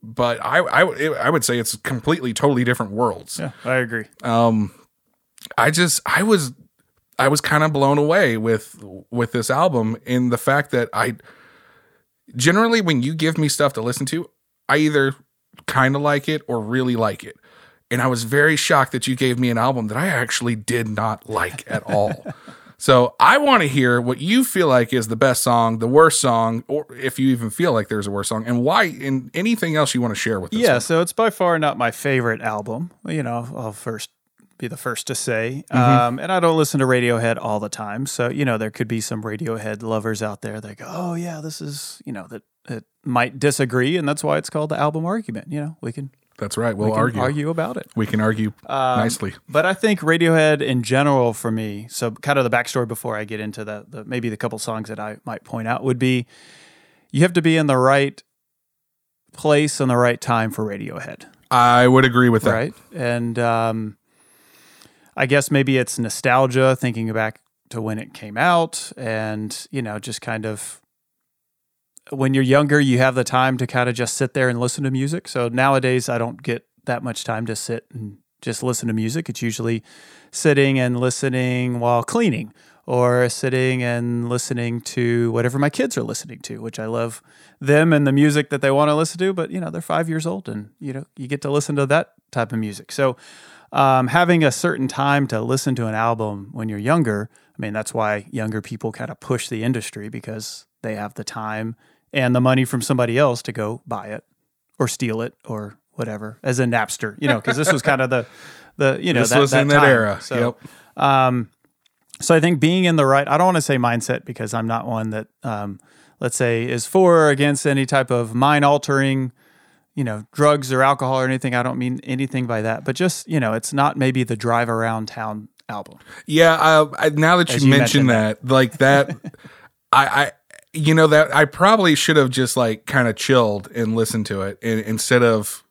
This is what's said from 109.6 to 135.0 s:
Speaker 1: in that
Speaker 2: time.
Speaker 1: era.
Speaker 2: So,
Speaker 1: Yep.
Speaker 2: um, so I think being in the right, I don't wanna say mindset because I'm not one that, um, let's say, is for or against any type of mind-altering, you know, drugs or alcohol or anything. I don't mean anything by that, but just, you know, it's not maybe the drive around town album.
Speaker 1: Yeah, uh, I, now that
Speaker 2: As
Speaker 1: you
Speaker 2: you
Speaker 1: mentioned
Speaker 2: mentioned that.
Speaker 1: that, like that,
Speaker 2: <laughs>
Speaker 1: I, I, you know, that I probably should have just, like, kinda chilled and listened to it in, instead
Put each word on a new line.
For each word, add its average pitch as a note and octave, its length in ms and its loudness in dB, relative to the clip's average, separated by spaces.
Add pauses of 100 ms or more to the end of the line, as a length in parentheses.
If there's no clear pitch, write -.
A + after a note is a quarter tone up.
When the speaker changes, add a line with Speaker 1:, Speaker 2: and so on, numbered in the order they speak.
Speaker 1:
in C#3 80 2
that C#3+ 100 6
Speaker 2:
time. C#3 100 6
Speaker 1:
era. A2 300 4
Speaker 2:
So, A#2+ 380 -4 (400)
Speaker 1:
Yep. - 80 0
Speaker 2:
um, C3 440 2 (720)
so - 160 4
I D#3+ 60 6
think E3 180 2
being F3 240 2
in E3+ 140 2
the C#3+ 80 4
right, C#3 220 4
I C#3+ 100 2
don't F3 80 4
wanna F3+ 160 2
say C#3 160 0
mindset A#2+ 480 -2
because A2+ 280 -8
I'm A2+ 140 -4
not A2+ 180 -4
one A2 260 -6
that, G#2+ 160 -8 (160)
um, G#2 360 -8 (400)
let's A#2+ 160 -2
say, A#2 320 0
is A#2+ 180 -4
for F3+ 340 6
or D3+ 100 6
against C#3+ 360 2
any C#3 200 2
type C3+ 260 0
of A#2 240 -2
mind-altering, C#3 960 2 (640)
you C#3+ 80 -2
know, G#2+ 280 -6
drugs D3 400 2
or C3 120 4
alcohol C3+ 360 2
or C3 60 0
anything. C3 300 -2
I B2 80 2
don't B2+ 140 -4
mean B2+ 260 -4
anything C3 440 -4
by A2+ 140 -2
that, A2+ 240 -4
but C3+ 100 -4
just, - 320 -2
you D#3+ 120 0
know, A2+ 140 0
it's A2+ 200 -6
not C#3+ 240 0
maybe C3 260 0
the A2+ 140 -4
drive A#2 320 0
around A2+ 380 -2
town G#2+ 420 -10 (200)
album. G#2 280 -12 (280)
Speaker 1:
Yeah, D#3+ 300 6
uh, D#3 420 6
I, D#3+ 120 2
now D#3 280 4
that E3+ 120 2
Speaker 2:
As C3 140 0
Speaker 1:
you C3+ 80 8
Speaker 2:
you C#3 60 8
Speaker 1:
mentioned C3+ 300 4
Speaker 2:
mentioned - 20 4
that. G#2+ 380 2
Speaker 1:
that, B2+ 60 2
like C3 240 4
that, C#3 380 4 (400)
Speaker 2:
<laughs> - 360 -10
Speaker 1:
I, C#3 160 6
I, C#3+ 240 0 (420)
you D#3 200 2
know, D#3+ 140 6
that D3+ 280 4
I D3+ 100 6
probably F#3 500 4
should D#3 200 2
have C3+ 140 6
just, B2+ 260 -2
like, A#2 300 0
kinda B2 280 2
chilled G#2+ 640 2
and A2+ 200 -2
listened A2+ 320 -2
to G2 160 -4
it G2 180 -8
in, A2+ 180 -2
instead A2 440 0